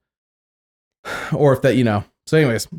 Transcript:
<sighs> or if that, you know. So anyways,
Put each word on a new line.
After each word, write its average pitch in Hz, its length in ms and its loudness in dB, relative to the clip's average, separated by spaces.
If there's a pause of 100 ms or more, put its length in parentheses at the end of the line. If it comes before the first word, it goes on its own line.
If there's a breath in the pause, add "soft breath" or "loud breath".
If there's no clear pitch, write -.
(560)
<sighs> - 800 -14
or 147 200 2
if 123 80 -4
that, 123 140 2
you 127 80 2
know. 107 200 0 (220)
So 156 120 0
anyways, 127 300 0 (120)